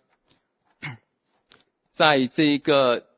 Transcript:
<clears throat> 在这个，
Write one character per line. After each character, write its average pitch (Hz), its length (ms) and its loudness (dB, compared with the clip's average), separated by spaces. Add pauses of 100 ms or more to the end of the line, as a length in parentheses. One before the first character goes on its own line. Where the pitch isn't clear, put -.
(800)
<clears throat> - 1120 -20
在 143 360 0
这 147 320 0
个， 131 480 -2 (100)